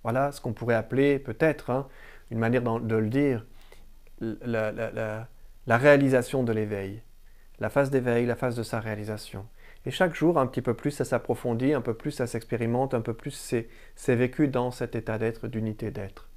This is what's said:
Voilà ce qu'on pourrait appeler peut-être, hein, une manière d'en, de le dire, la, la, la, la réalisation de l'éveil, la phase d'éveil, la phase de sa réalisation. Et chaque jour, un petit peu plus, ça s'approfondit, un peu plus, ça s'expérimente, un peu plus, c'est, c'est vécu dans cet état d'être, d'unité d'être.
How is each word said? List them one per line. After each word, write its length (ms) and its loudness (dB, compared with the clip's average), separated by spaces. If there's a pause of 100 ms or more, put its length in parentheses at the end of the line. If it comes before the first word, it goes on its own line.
Voilà 300 0
ce 100 -14
qu'on 120 -4
pourrait 200 0
appeler 460 4
peut-être, 500 0
hein, 180 -2 (440)
une 80 -2
manière 240 2
d'en, 160 0
de 160 0
le 140 2
dire, 360 2 (720)
la, 520 -2
la, 180 -6
la, 380 -6 (400)
la 100 6
réalisation 640 6
de 100 0
l'éveil, 520 -4 (560)
la 100 -2
phase 220 2
d'éveil, 340 2
la 100 0
phase 200 -2
de 80 -4
sa 160 -4
réalisation. 680 -8 (400)
Et 60 -4
chaque 240 2
jour, 240 4
un 80 4
petit 160 -4
peu 100 0
plus, 160 -2
ça 160 -2
s'approfondit, 680 0
un 80 0
peu 120 -4
plus, 160 -6
ça 160 -4
s'expérimente, 720 -2
un 60 0
peu 120 -6
plus, 180 -10
c'est, 380 -4 (260)
c'est 200 2
vécu 320 2
dans 240 -2
cet 240 -6
état 240 -4
d'être, 280 -2
d'unité 440 -4
d'être. 460 -12